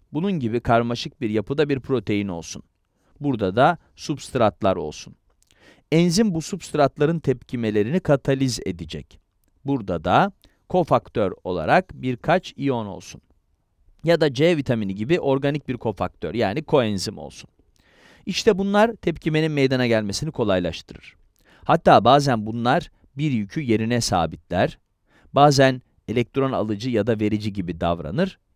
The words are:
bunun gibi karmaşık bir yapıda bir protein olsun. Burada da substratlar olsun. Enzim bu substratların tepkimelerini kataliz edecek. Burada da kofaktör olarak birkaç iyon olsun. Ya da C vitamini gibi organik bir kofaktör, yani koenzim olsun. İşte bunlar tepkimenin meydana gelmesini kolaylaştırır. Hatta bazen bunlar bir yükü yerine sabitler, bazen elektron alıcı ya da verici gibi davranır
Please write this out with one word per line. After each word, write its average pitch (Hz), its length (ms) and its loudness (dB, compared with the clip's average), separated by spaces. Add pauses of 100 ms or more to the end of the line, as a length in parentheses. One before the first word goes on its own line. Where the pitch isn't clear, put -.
(120)
bunun 180 200 -2
gibi 120 280 -2
karmaşık 120 600 0
bir 110 100 -2
yapıda 139 380 0
bir 135 120 -2
protein 107 480 -2
olsun. 85 340 -10 (580)
Burada 110 360 -2
da 156 220 4 (180)
substratlar 110 800 0
olsun. 78 380 -10 (800)
Enzim 175 420 2
bu 160 80 -4
substratların 151 760 0
tepkimelerini 117 840 -2
kataliz 135 680 0
edecek. 82 540 -10 (440)
Burada 98 400 -4
da 139 280 4 (360)
kofaktör 123 640 0 (120)
olarak 92 500 0
birkaç 131 640 -4
iyon 120 300 -4
olsun. 90 340 -16 (840)
Ya 160 160 2
da 147 140 0
C 160 220 4
vitamini 113 380 -2
gibi 127 260 -2
organik 139 480 -2
bir 120 80 -4
kofaktör, 92 580 -6
yani 113 280 -2
koenzim 107 560 0
olsun. - 320 -18 (760)
İşte 190 320 2
bunlar 208 380 2
tepkimenin 156 560 -2
meydana 135 340 2
gelmesini 110 440 0
kolaylaştırır. 92 840 -4 (480)
Hatta 143 400 6
bazen 127 420 4
bunlar 120 440 -2 (260)
bir 147 140 -2
yükü 107 300 -2
yerine 113 400 0
sabitler, 90 760 -2 (540)
bazen 135 500 4 (260)
elektron 131 440 -2
alıcı 107 380 -4
ya 107 160 0
da 113 140 0
verici 107 320 -2
gibi 87 280 -6
davranır 87 580 -2 (180)